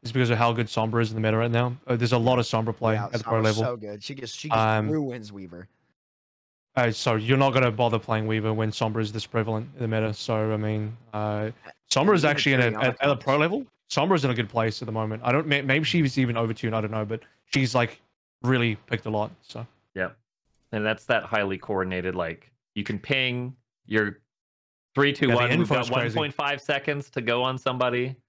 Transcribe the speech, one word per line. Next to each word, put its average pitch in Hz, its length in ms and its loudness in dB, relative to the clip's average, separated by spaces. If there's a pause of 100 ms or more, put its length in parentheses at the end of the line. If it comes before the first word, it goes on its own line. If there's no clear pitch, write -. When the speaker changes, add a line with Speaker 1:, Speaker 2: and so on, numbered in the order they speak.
Speaker 1:
is 120 80 -8
because 123 180 2
of 117 80 2
how 117 140 4
good 113 160 -2
Sombra 113 340 0
is 110 80 0
in 110 60 -8
the 110 40 -4
meta 110 160 2
right 117 140 2
now. 123 260 0 (120)
Uh, 123 80 0
there's 117 160 2
a 127 60 4
lot 123 200 4
of 120 60 2
Sombra 110 320 -2
play 110 180 2
Speaker 2:
Yeah, 104 120 -2
Speaker 1:
at 101 80 -10
the 113 100 -2
pro 113 180 0
Speaker 2:
Sombra's 110 160 4
Speaker 1:
level. 110 140 0
Speaker 2:
so 123 40 -6
good. 104 240 -12
She 143 140 -12
just, 131 240 -12
she 156 100 -10
just 113 120 4
Speaker 1:
Um, 110 300 2
Speaker 2:
ruins 127 420 -4
Weaver. 90 340 -14 (1080)
Speaker 1:
Uh, 120 160 2
so 113 240 0
you're 117 220 2
not 139 140 4
gonna 123 200 4
bother 113 260 0
playing 110 300 -2
Weaver 110 240 0
when 110 180 0
Sombra 110 300 -2
is 107 100 -2
this 107 160 -8
prevalent 110 480 -4
in - 80 -8
the 117 60 -2
meta. 110 260 0
So, 110 380 -2
I 107 40 -2
mean, 107 400 -4 (160)
uh, 107 380 -4 (400)
Sombra 147 180 4
Speaker 2:
And 208 60 8
Speaker 1:
is 160 100 4
Speaker 2:
even 151 60 6
Speaker 1:
actually 143 220 2
in 127 80 4
a, 120 100 4
Speaker 2:
Triana 110 180 0
Speaker 1:
at, 123 140 -2
at 139 80 4
a 139 60 2
pro 123 160 -2
Speaker 2:
comps. 143 80 4
Speaker 1:
level. 202 260 0 (240)
Sombra 170 240 2
is 147 100 2
in 135 60 4
a 123 40 0
good 117 140 -2
place 113 340 0
at 117 40 -8
the 110 60 -8
moment. 110 320 -4
I 123 80 2
don't, 156 160 0
may-, 143 140 0
maybe 139 220 2
she's 143 340 2
even 120 180 2
overtuned. 113 380 -2
I 110 60 0
don't 107 120 -4
know, 110 120 -2
but 110 180 -8 (240)
she's, 127 280 0
like, 120 260 2 (420)
really 120 340 2 (100)
picked 113 200 -4
a 110 40 -4
lot. 107 220 -2 (100)
So. 117 240 -14 (280)
Speaker 3:
Yep. 92 220 -4 (540)
And 107 160 -2
that's 110 200 -2
that 110 180 2
highly 101 340 -2
coordinated, 92 560 -4
like, 82 380 -6 (220)
you 104 100 -6
can 104 140 -6
ping, 127 580 -4 (300)
you're 104 320 0 (760)
three, 143 180 4
two, 139 160 0
Speaker 1:
Yeah, 120 60 6
the - 20 4
Speaker 3:
one, 123 220 2
we've 170 100 2
got 127 100 2
Speaker 1:
info's 120 120 -2
crazy. 120 260 0
Speaker 3:
one 156 80 0
point 143 100 -6
five 143 260 -4
seconds 143 500 -4
to 135 100 -4
go 120 220 2
on 127 160 0
somebody. 127 580 0 (120)